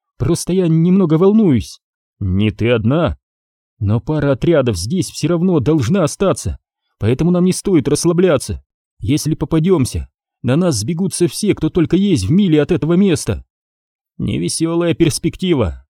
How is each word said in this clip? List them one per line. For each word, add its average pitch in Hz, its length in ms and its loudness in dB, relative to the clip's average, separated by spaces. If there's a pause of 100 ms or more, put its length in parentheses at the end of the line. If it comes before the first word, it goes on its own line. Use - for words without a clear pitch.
(180)
просто 170 340 -2
я 185 160 0
немного 165 460 4
волнуюсь. 190 680 2 (400)
Не 101 300 0
ты 110 200 -2
одна. 123 480 0 (600)
Но 107 220 0
пара 143 320 0
отрядов 131 440 0
здесь 123 340 -4
всё - 180 -4
равно 175 320 0
должна 151 440 0
остаться, 147 540 -4 (400)
поэтому 131 320 0
нам 180 140 2
не 185 80 2
стоит 170 360 0
расслабляться. 160 760 0 (360)
Если 151 360 -2
попадёмся, 156 760 0 (340)
на 123 140 0
нас 170 200 0
сбегутся 165 520 -2
все, 196 260 -2
кто 156 140 -2
только 165 280 0
есть 185 300 2
в 104 40 -2
миле 160 320 4
от - 100 -2
этого 151 220 0
места. 160 500 0 (760)
Невесёлая 165 760 -2
перспектива. 151 1000 -2